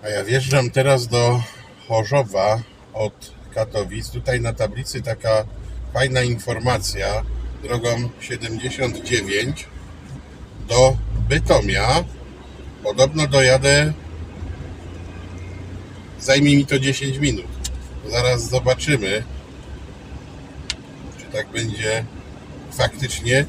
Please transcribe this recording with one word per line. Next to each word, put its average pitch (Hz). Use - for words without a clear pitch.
A -
ja 101
wjeżdżam 131
teraz 135
do 120
Chorzowa 110
od -
Katowic. 110
Tutaj 123
na 117
tablicy 113
taka 110
fajna 127
informacja. 113
Drogą 117
siedemdziesiąt 117
dziewięć 110
do 127
Bytomia. 123
Podobno 147
dojadę, 139
zajmie 143
mi 139
to 139
dziesięć 135
minut. 135
Zaraz 120
zobaczymy, 120
czy -
tak -
będzie 110
faktycznie. 127